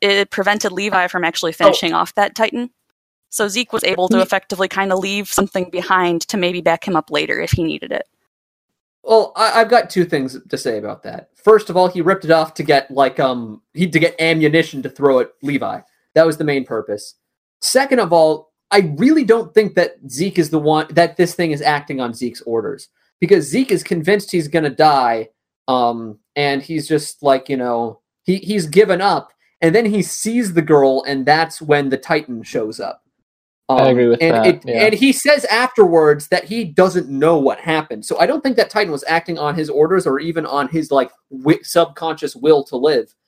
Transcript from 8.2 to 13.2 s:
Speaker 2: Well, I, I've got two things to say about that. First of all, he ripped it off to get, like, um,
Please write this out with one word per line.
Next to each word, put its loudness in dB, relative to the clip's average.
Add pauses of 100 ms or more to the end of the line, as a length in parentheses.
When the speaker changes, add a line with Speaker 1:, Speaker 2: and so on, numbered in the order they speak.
Speaker 2:
Well, 4
I, 2
I've 0
got 2
two 0
things -4 (120)
to -6
say -4
about -12
that. -16
First 4
of -2
all, 4
he -4
ripped 0
it 2
off 2
to -6
get, 0
like, 0
um, -4 (120)